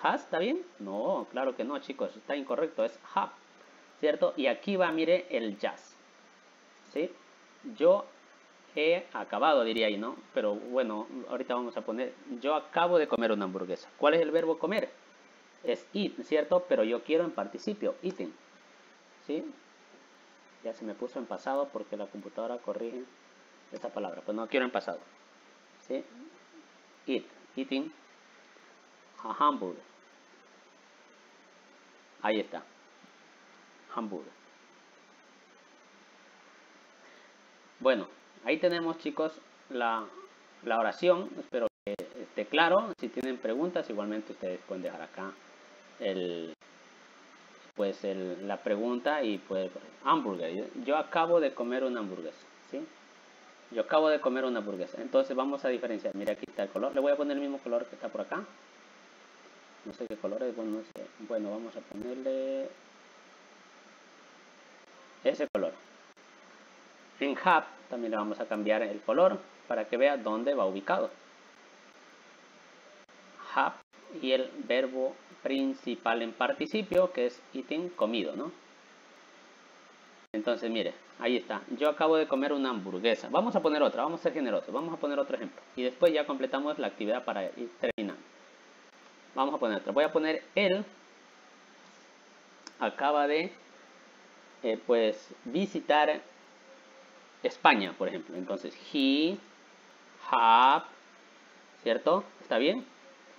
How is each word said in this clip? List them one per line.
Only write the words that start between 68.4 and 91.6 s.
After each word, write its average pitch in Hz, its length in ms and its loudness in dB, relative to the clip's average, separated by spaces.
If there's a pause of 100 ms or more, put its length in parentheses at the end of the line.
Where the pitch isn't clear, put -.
cambiar 107 360 2
el 104 180 -4
color 139 400 4 (260)
para 113 220 -2
que 120 80 -2
vea 135 200 6
dónde 117 380 0
va 113 120 2
ubicado. 98 440 0 (2500)
Have 143 200 2 (480)
y 131 100 2
el 127 160 4 (200)
verbo 131 480 2 (260)
principal 131 800 0
en 113 100 -4
participio, 180 800 2
que 123 140 0
es - 160 -4 (120)
eating, 147 360 -4
comido, 107 460 -2
¿no? 147 160 -6 (1800)
Entonces, 113 380 -2
mire, 104 240 -2 (240)
ahí 123 180 2
está. 110 260 -4 (140)
Yo 143 120 2
acabo 160 280 4
de 156 120 2
comer 139 240 0
una 135 180 0
hamburguesa. 104 600 0
Vamos 190 260 2
a 175 60 2
poner 151 200 4
otra, 135 220 2
vamos 160 160 -4
a - 40 -18
ser 160 80 2
generosos. 117 400 -2
Vamos 160 220 -4
a 160 40 -10
poner 143 200 -2
otro 135 180 -2
ejemplo. - 240 -10 (140)
Y 127 80 -4
después 127 300 4
ya 151 140 0
completamos 139 520 -2
la 131 80 -2
actividad 110 380 -2
para 101 220 -2
ir 117 240 -8 (100)
terminando. 107 420 -4 (1120)
Vamos 139 220 2
a - 20 0
poner 110 200 2
otra. 101 140 -4
Voy 139 120 6
a 151 80 0
poner 156 320 0 (100)
él 202 300 2 (1900)